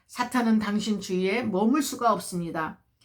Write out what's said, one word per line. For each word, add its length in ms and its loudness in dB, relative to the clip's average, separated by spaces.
사탄은 520 2
당신 420 -2
주위에 420 0
머물 400 2
수가 300 0
없습니다. 640 -4